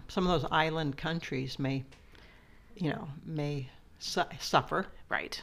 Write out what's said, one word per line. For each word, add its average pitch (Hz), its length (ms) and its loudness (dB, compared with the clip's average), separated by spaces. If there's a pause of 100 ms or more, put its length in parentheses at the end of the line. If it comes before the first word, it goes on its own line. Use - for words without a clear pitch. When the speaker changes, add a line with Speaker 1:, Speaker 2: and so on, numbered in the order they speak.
Speaker 1:
Some 185 180 2
of 175 140 6
those 160 120 -2
island 156 440 4
countries 143 640 -4
may, 135 260 0 (920)
you 175 140 0
know, 180 180 -4 (160)
may 147 440 -2 (300)
su-, - 240 0 (180)
suffer. 165 460 4 (220)
Speaker 2:
Right. - 340 -2